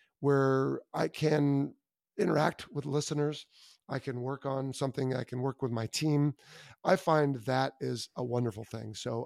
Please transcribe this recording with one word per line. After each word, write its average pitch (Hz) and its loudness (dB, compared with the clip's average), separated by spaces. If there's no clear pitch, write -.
where 135 4
I 151 0
can 147 2
interact 165 2
with 139 -6
listeners, 147 -2
I 139 -4
can 123 -6
work 131 -6
on 135 -4
something, 131 -2
I 123 -4
can 127 -6
work 131 -2
with 123 -2
my 113 -2
team, 147 2
I 185 4
find 151 2
that 131 0
is 127 -6
a 127 -4
wonderful 120 -2
thing. 110 -10
So 117 -6